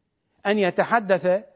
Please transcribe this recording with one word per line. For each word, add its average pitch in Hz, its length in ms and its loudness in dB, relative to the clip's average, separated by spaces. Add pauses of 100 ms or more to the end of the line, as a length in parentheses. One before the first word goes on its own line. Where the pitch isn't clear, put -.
(460)
أن 208 140 0
يتحدث 190 840 0 (120)